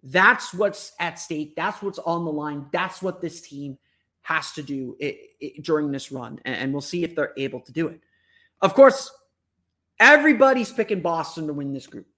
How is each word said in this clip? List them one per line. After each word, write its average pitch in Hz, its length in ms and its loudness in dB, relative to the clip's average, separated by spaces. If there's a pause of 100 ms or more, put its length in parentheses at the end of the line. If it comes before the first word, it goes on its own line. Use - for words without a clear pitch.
That's 190 520 2
what's - 460 -4
at 170 180 -6
stake. 151 380 -8
That's 185 260 -6
what's 196 160 -8
on 170 260 -4
the 165 60 -4
line. 147 400 -8
That's 180 320 -4
what 185 180 -6
this 160 200 -8
team 139 360 -14 (440)
has - 320 -4
to 151 100 -10
do 135 400 -8
i-, 143 160 -6 (240)
i-, - 100 -10 (100)
during 151 280 0
this 139 220 -8
run. 127 320 -12
And, 131 100 -4
and 131 180 -4
we'll 143 100 -4
see 175 200 -4
if 170 140 -6
they're 147 200 -4
able 131 240 -6
to - 120 -20
do 156 160 -2
it. - 120 -12 (600)
Of 190 140 2
course, - 360 8 (880)
everybody's 269 760 6
picking 208 280 -2
Boston 160 480 -4
to 151 40 -6
win 143 200 -6
this 135 160 -10
group. 98 180 -18 (120)